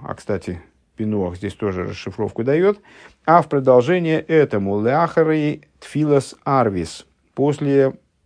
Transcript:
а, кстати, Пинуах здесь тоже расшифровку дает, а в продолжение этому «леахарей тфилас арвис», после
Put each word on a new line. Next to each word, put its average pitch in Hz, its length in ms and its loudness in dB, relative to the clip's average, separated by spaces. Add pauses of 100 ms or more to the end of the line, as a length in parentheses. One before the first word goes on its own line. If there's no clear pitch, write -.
а, - 100 -10
кстати, 92 480 -8 (320)
Пинуах 101 420 -4
здесь 98 180 -10
тоже 92 280 -4
расшифровку 98 640 -8
дает, 175 360 0 (440)
а 160 180 4
в - 60 -8
продолжение 143 720 2
этому 104 600 0
«леахарей 156 840 0 (160)
тфилас 143 640 0
арвис», 110 640 -2 (280)
после 139 640 0 (280)